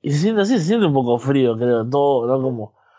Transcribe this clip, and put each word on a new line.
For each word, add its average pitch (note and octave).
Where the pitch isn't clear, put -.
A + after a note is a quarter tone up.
y D3
se C#3+
siente G#3
así, A3+
se E3
siente G#3+
un D3
poco A#2+
frío, B2+
creo, A#2
todo, C#3
¿no? C3
Como A#2+